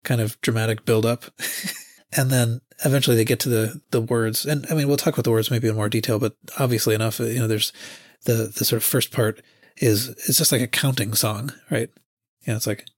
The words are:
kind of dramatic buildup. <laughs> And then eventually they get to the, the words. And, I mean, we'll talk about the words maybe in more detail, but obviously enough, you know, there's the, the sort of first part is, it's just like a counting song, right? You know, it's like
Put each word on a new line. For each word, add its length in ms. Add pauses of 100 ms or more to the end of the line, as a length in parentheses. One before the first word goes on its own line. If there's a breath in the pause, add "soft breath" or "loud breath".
kind 160
of 220
dramatic 440
buildup. 400 (120)
<laughs> 0 (800 loud breath)
And 160
then 300 (240)
eventually 320
they 80
get 160
to 80
the, 320 (100)
the 80
words. 460
And, 260
I 40
mean, 120
we'll 80
talk 200
about 100
the 60
words 200
maybe 160
in 80
more 140
detail, 300
but 180 (200)
obviously 380
enough, 240
you 180
know, 100
there's 260 (500 loud breath)
the, 340
the 60
sort 140
of 80
first 260
part 300 (340 soft breath)
is, 320
it's 300
just 160
like 80
a 60
counting 460
song, 380 (180)
right? 200 (540)
You 100
know, 20
it's 100
like 200 (120)